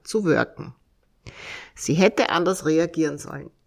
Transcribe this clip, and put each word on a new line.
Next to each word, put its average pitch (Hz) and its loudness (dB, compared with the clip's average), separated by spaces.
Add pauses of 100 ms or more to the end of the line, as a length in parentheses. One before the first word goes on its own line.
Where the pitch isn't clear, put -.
zu 220 -2
worken. - 0 (1000)
Sie - -4
hätte - 4
anders 175 0
reagieren 156 0
sollen. - -14 (160)